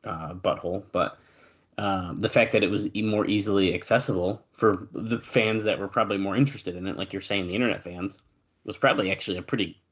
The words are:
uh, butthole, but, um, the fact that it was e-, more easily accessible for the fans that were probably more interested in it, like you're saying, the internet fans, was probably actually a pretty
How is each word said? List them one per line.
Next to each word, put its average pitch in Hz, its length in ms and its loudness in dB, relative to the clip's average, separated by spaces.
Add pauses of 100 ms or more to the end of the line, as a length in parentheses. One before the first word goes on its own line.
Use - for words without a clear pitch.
uh, 82 300 -8
butthole, 92 580 -2
but, - 260 0 (600)
um, 95 420 -2
the 113 80 0
fact 117 240 4
that 107 100 4
it 92 80 2
was 101 240 -2
e-, 107 80 -2
more 107 240 2
easily 98 480 2
accessible 101 760 0
for 113 400 2
the 113 260 -4
fans 110 460 0
that 104 160 2
were 98 80 -4
probably 104 300 0
more 98 180 0
interested 127 400 0
in 92 100 -6
it, 92 100 -4
like 92 160 -6
you're 95 100 -6
saying, 98 260 -2
the 90 80 -4
internet 117 260 0
fans, 90 400 -8 (420)
was 104 140 -10
probably 139 320 2
actually 92 280 -4
a 90 40 -8
pretty 98 500 -4